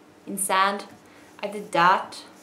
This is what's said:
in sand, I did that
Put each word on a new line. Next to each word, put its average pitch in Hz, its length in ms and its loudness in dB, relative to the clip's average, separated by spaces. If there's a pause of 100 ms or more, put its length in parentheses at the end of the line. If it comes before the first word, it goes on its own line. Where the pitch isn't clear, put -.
(260)
in 202 120 -10
sand, 196 460 0 (580)
I 208 60 -6
did 202 240 -12
that 180 500 2 (200)